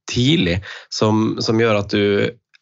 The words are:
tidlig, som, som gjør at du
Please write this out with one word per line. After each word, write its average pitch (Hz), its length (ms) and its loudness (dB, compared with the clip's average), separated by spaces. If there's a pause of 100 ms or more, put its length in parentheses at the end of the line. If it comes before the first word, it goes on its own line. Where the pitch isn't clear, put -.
tidlig, 151 500 0 (320)
som, 110 500 0
som 113 220 0
gjør 110 180 2
at 101 140 -6
du 104 380 2 (300)